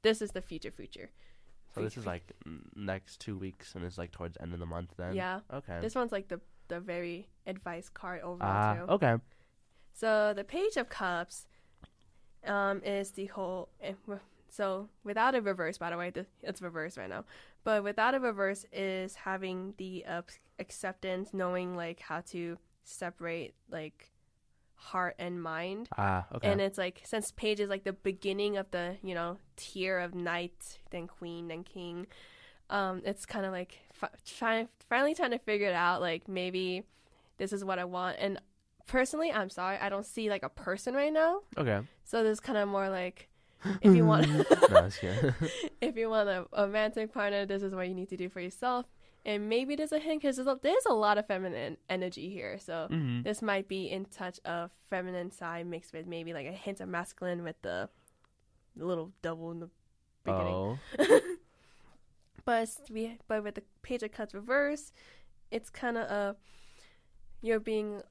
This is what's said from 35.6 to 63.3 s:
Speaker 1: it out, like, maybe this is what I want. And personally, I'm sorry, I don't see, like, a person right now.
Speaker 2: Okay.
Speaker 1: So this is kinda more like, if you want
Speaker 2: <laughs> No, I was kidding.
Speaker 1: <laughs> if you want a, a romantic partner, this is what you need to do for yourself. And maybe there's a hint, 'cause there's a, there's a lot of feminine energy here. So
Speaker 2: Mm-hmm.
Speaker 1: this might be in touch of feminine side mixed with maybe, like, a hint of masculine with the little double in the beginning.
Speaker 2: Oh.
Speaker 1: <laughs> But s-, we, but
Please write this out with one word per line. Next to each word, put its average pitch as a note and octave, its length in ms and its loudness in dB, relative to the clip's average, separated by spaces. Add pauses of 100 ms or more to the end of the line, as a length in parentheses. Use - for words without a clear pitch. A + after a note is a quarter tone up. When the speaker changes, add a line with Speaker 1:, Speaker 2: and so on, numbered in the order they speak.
Speaker 1:
it F#3 80 2
out, F3 260 4
like, F3 260 -2
maybe F#3 560 -2 (540)
this G3 160 -4
is G3 120 -4
what F#3+ 140 0
I F3+ 60 -2
want. F3+ 340 -2
And G3 200 -2 (480)
personally, D4+ 440 2
I'm G3 180 0
sorry, F#3 280 -2
I G3+ 120 -2
don't G3 160 -4
see, A3 240 -2
like, G3+ 140 0
a - 60 -4
person G#3 460 -4
right D4 180 2
now. E4 280 4 (160)
Speaker 2:
Okay. A2 240 2 (220)
Speaker 1:
So A3+ 200 0
this A3 100 4
is G#3+ 60 -2
kinda G#3+ 260 0
more G3 240 0
like, F#3 400 -6 (520)
if F#3+ 140 12
you E3 100 10
want D#3+ 220 8
Speaker 2:
<laughs> D3+ 420 8
No, G2+ 80 12
I D#5 40 12
was F#2 160 0
kidding. G2+ 360 2 (240)
Speaker 1:
<laughs> G#4 240 -6
if C#4+ 140 0
you A3+ 140 0
want G#3+ 200 4
a, F#3 240 0
a G3+ 120 6
romantic G#3+ 480 2
partner, G3+ 320 2
this G3 180 -2
is F#3+ 100 -2
what F#3 140 -2
you F#3 80 -4
need F#3 140 -6
to F#3+ 80 -8
do F#3 120 -4
for F#3 120 -10
yourself. B3 440 -2 (380)
And G#3 260 -2
maybe C4 260 2
there's D4+ 160 -2
a D4+ 80 4
hint, D#4 240 0
'cause C4+ 140 2
there's B3+ 100 0
a, C4+ 160 2
there's F#4 260 4
a C4 60 6
lot G#3 240 6
of G#3 80 -2
feminine F3+ 500 -4 (120)
energy F3+ 420 -2
here. G#2 260 -6
So E3 320 -6
Speaker 2:
Mm-hmm. B2+ 320 0
Speaker 1:
this G#3+ 220 -2
might G3+ 240 0
be F#3+ 180 -4
in F#3+ 200 -4
touch F3+ 400 -10
of E3+ 260 -6 (180)
feminine F3+ 400 -4
side E3+ 380 -8
mixed E3+ 260 -10
with D#3+ 140 -10
maybe, E3 260 -8
like, C#3 140 -8
a D#3+ 40 -8
hint G3 300 -8
of F#3+ 80 -10
masculine F3 540 -4
with E3 180 -10
the F2+ 260 -4 (880)
little E3+ 360 -4 (100)
double E3 300 -6
in E3+ 80 -10
the E3+ 100 -12 (540)
beginning. F#2 320 0
Speaker 2:
Oh. G#2 240 -2 (180)
Speaker 1:
<laughs> F4+ 400 8 (1040)
But A3+ 200 4
s-, - 260 -6
we, A3+ 380 -6
but A3 160 0